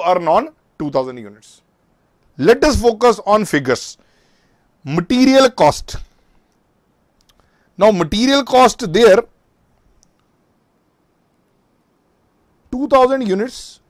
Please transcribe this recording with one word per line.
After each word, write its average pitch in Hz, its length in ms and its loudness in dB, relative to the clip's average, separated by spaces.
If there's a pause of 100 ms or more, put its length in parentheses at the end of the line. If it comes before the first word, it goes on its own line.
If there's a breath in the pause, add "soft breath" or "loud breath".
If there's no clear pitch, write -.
earn 180 220 0
on 233 240 0 (260)
two 151 100 -8
thousand 131 280 -6
units. 107 460 -20 (760)
Let 233 260 2
us 247 180 0
focus 226 440 0
on 214 180 0
figures. 135 540 -4 (880)
Material 254 640 0
cost. - 480 -2 (1800)
Now 208 140 4
material 220 540 0
cost 247 480 0
there, 208 240 6 (3500)
two 262 160 -6
thousand 262 400 2
units. 208 640 -6